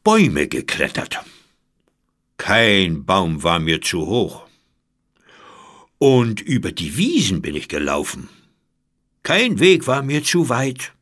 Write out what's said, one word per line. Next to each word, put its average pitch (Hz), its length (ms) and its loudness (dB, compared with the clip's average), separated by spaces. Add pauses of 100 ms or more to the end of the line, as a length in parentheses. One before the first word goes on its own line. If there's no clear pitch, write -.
Bäume 160 440 4
geklettert. - 720 -6 (1160)
Kein 98 680 2
Baum 85 380 0
war 85 160 2
mir 80 240 -2
zu 82 240 -4
hoch. 104 400 -4 (1500)
Und 120 420 4
über 107 320 -2
die 80 240 -8
Wiesen 180 460 0
bin 73 120 -8
ich 73 140 -8
gelaufen. 73 600 -4 (920)
Kein 214 360 0
Weg 180 280 4
war 135 160 0
mir 147 220 -2
zu 170 240 0
weit. 131 520 -4